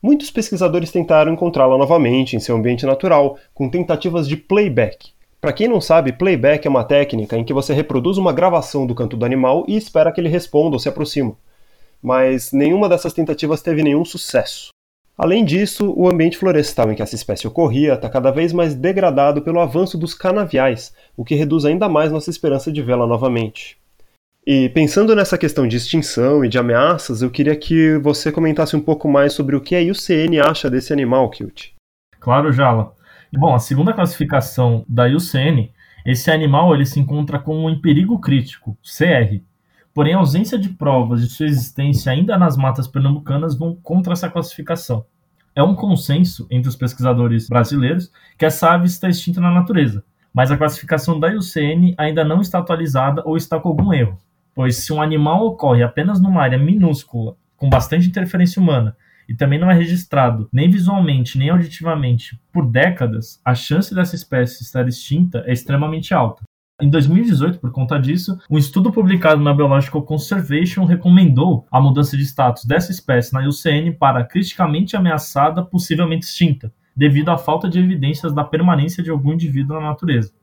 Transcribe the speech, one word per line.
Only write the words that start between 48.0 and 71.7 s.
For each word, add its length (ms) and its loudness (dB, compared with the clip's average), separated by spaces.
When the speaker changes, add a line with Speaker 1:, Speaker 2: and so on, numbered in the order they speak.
Speaker 2:
que 80 2
essa 240 2
ave 160 4
está 220 -2
extinta 320 -2
na 100 2
natureza, 540 0
mas 200 2
a 40 0
classificação 600 -2
da 140 0
I 40 -4
U 60 -4
C 220 -4
N 340 2
ainda 240 -2
não 180 0
está 200 -4
atualizada 680 -2
ou 100 -2
está 220 -4
com 120 -4
algum 220 0
erro, 260 -2
pois 220 -2
se 160 -8
um 100 -2
animal 440 0
ocorre 360 2
apenas 380 0
numa 220 2
área 160 0
minúscula, 760 0
com 120 -2
bastante 400 2
interferência 520 0
humana, 360 2
e 60 -6
também 240 0
não 120 2
é 40 6
registrado, 800 0
nem 180 4
visualmente, 680 2
nem 120 0
auditivamente, 880 -2
por 180 0
décadas, 760 -2
a 100 2
chance 400 -2
dessa 200 -2
espécie 480 -4
estar 260 -4
extinta 580 -2
é 60 -2
extremamente 640 -2
alta. 280 0
Em 80 4
dois 180 4
mil 160 4
e 40 0
dezoito, 320 0
por 120 -6
conta 280 -2
disso, 400 -2
um 80 2
estudo 340 2
publicado 500 4
na 100 2
Biological 500 2
Conservation 800 -2
recomendou 840 4